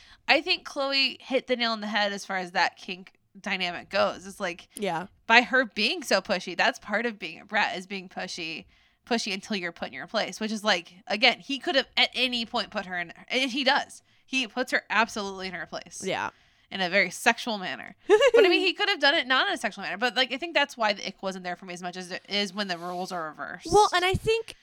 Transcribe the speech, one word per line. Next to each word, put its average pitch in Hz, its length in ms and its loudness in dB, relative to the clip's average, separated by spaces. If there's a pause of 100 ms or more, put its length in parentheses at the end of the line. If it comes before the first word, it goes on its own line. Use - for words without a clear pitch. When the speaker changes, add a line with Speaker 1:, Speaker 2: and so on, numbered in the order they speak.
(260)
Speaker 1:
I 277 140 6
think 349 240 -2
Chloe 269 560 -2
hit 262 260 -2
the 254 80 0
nail 233 160 0
on 220 100 -4
the 208 60 -6
head 208 260 0
as 202 120 -6
far 196 140 -4
as 180 120 -6
that 175 260 0
kink 185 360 -14 (280)
dynamic 180 480 -4
goes. 190 380 0
It's 196 140 -12
like, 180 340 -6
Speaker 2:
Yeah. 180 320 -4 (220)
Speaker 1:
by 233 140 10
her 262 220 2
being 247 380 -2
so 202 180 2
pushy, 180 360 -4
that's 202 240 2
part 214 260 -4
of 214 140 -8
being 165 200 -12
a - 40 -20
brat, 202 340 -2
is 185 80 -10
being 190 220 -10
pushy, 175 560 -10 (420)
pushy 226 260 -2
until 196 260 -4
you're 175 120 -4
put 180 180 -8
in - 60 -16
your 139 140 -12
place, 180 320 -2
which 214 100 -2
is 208 140 -6
like, 180 280 2 (140)
again, 226 320 4
he 269 220 -6
could 349 160 0
have 269 100 2 (100)
at 247 180 2
any 247 300 -2
point 196 280 -6
put 196 140 -6
her 180 120 -8
in, 170 140 -8 (160)
and 254 240 0
he 277 100 -2
does. 262 400 0 (240)
He 262 220 -2
puts 247 240 -4
her 285 180 0
absolutely 196 560 -2
in 180 80 -8
her 160 120 -10
place. - 380 -12
Speaker 2:
Yeah. 120 260 -2 (420)
Speaker 1:
In 196 80 -4
a 180 100 0
very 185 200 2
sexual 226 480 0
manner. 143 360 -10 (140)
Speaker 2:
<laughs> - 0 - (260)
Speaker 1:
But, 453 100 8
I 349 40 6
mean, 359 140 4
he 370 100 2
could 403 160 -2
have 392 100 0
done 285 160 4
it 269 140 0
not 269 180 4
in 392 80 -2
a - 20 -4
sexual 202 280 -6
manner, 165 120 -6
but, 233 200 -2
like, 247 160 2
I 262 60 -4
think 339 160 -6
that's 285 220 0
why 214 160 2
the 196 140 -8
ick - 160 -12
wasn't 190 220 -6
there 180 100 -6
for 180 120 -14
me 175 80 -10
as 175 80 -12
much 180 140 -8
as 180 140 -10
it 175 180 -8
is 202 240 0
when 202 140 -4
the 180 100 -4
roles 180 360 -6
are 165 160 -4
reversed. 151 420 -10
Speaker 2:
Well, 403 240 8
and 359 100 2
I 370 100 4
think 453 480 -2